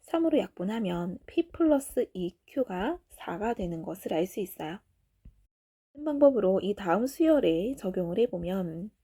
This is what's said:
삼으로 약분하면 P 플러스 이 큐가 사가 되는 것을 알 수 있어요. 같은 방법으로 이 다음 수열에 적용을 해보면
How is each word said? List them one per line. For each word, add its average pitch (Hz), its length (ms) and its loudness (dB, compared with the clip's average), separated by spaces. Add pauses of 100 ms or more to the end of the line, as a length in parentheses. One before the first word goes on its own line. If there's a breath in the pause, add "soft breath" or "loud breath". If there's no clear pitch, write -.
삼으로 330 360 2
약분하면 185 840 -4
P - 240 -2
플러스 277 640 0
이 180 240 -6 (100)
큐가 247 520 -4 (100)
사가 208 460 -6
되는 170 260 -6
것을 - 320 -8
알 170 140 0
수 202 140 -8
있어요. 175 380 -8 (1120)
같은 294 120 -14
방법으로 269 560 4
이 202 140 -2
다음 202 320 0
수열에 269 720 2
적용을 185 420 -4
해보면 180 720 -2 (140)